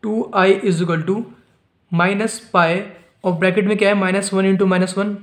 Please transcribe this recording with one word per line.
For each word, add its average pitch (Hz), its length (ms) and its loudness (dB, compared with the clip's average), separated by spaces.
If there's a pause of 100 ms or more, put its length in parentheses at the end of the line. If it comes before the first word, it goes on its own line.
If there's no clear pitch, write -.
टू 220 320 -4
आई 196 260 4
is 175 220 0
equal 165 200 -2
to 196 200 -2 (680)
minus 202 460 0
पाई, 175 440 0 (420)
और 185 80 0
ब्रैकेट 185 320 0
में 202 120 0
क्या 196 120 2
है? 208 60 2
माइनस 196 380 -2
वन 190 200 2
into 190 140 2
माइनस 185 320 0
वन, 202 240 -4